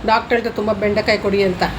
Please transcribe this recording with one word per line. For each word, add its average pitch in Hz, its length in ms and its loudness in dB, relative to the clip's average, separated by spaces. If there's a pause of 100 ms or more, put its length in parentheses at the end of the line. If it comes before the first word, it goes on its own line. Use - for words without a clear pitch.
ಡಾಕ್ಟರ್ 226 260 2
ಹೇಳ್ತಾರೆ 233 260 -2
ತುಂಬ 214 100 0 (120)
ಬೆಂಡೆಕಾಯಿ 208 420 2
ಕೊಡಿ 202 240 2
ಅಂತ. 180 140 0 (160)